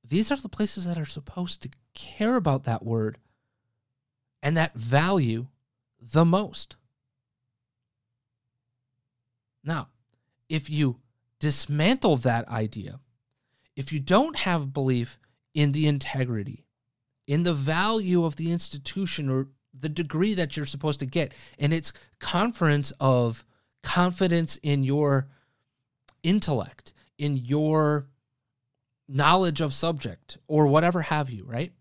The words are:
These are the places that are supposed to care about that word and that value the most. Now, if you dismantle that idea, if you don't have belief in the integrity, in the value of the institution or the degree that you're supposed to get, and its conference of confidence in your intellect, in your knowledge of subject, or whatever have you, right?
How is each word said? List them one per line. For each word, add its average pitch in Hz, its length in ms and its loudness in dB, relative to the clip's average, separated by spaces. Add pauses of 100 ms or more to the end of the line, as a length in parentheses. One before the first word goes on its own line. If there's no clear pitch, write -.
These 165 280 0
are - 60 0
the - 120 -12
places 196 360 -4
that 170 120 -4
are 156 80 -6
supposed 175 580 -10
to 135 60 -12 (240)
care - 420 -2
about 151 300 0
that 113 180 -4
word 110 360 -2 (1200)
and 151 160 0
that 160 160 0
value 127 760 2 (540)
the 127 240 4
most. 185 500 0 (3000)
Now, 151 240 -6 (640)
if 156 200 -4
you 147 300 0 (400)
dismantle 156 800 2
that 117 320 0
idea, 110 500 -6 (760)
if 139 180 -8
you 151 60 -2
don't 214 400 2
have 151 340 -2
belief 131 440 -2 (360)
in 147 180 2
the 151 160 2
integrity, 123 800 -2 (600)
in 151 160 2
the 175 100 2
value 180 720 2
of 156 100 -2
the 165 160 -4
institution 170 800 -4
or 131 180 0 (260)
the 143 160 -6
degree 160 460 -2
that 165 200 -2
you're 147 120 -6
supposed 147 320 -4
to 139 60 -4
get, 147 280 -4 (240)
and 151 160 0
its 165 200 -4 (260)
conference 160 800 0
of 123 440 2 (380)
confidence 180 760 0
in 143 260 0
your 139 460 2 (920)
intellect, 165 720 -2 (240)
in 147 200 -2
your 147 680 2 (1000)
knowledge 156 540 2
of 147 120 -2
subject, 147 640 -6 (100)
or 151 200 4
whatever 165 340 4
have 147 300 -2
you, 104 140 -12
right? 127 360 -8